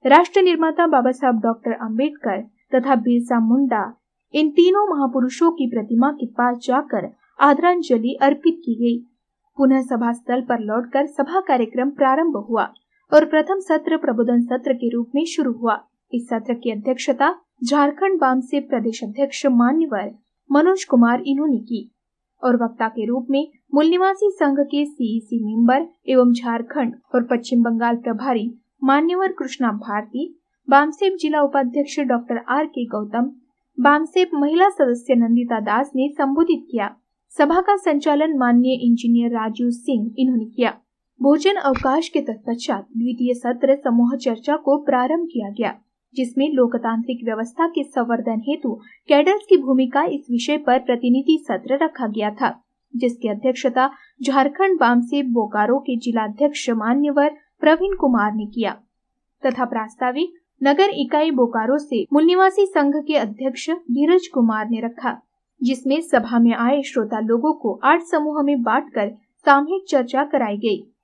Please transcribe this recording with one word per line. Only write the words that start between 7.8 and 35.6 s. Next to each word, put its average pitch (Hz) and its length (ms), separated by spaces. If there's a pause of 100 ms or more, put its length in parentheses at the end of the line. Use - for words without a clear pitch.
अर्पित 294 340
की - 200
गई। 233 220 (600)
पुनः 269 240
सभा 240 320
स्थल 247 280
पर 247 200
लौटकर 240 460
सभा 320 340
कार्यक्रम 247 500
प्रारंभ 285 480
हुआ 214 240 (480)
और 302 140
प्रथम 311 340
सत्र 320 380
प्रबोधन 240 460
सत्र 247 300
के 240 160
रूप 233 260
में 302 100
शुरू 277 280
हुआ। 233 240 (360)
इस 240 160
सत्र 226 260
की 240 160
अध्यक्षता 254 640 (300)
झारखंड 294 580
बामसेब 262 480
प्रदेश 226 340
अध्यक्ष 277 500
मान्यवर 240 580 (380)
मनोज 339 360
कुमार 240 380
इन्होंने 277 380
की 233 200 (600)
और 247 200
वक्ता 233 260
के 226 160
रूप 240 240
में 277 160 (280)
मूल 311 160
निवासी 381 420
संघ 285 300
के 285 240
सीईसी 226 600
मेंबर 233 420 (220)
एवं 247 240
झारखंड 240 600 (200)
और 240 120
पश्चिम 240 360
बंगाल 233 340
प्रभारी 233 520 (340)
मान्यवर 330 500
कृष्णा 254 400
भारती, 214 600 (340)
बामसेब 302 500
जिला 302 240
उपाध्यक्ष 277 600
डॉक्टर 240 480
आर 294 180
के 247 200
गौतम, 220 440 (460)
बामसेब 311 560
महिला 311 360
सदस्य 254 460
नंदिता 233 460